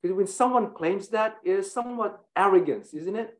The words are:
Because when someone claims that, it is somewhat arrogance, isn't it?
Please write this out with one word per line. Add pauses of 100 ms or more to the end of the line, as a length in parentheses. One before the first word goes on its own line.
Because
when
someone
claims
that,
it
is
somewhat (120)
arrogance,
isn't
it?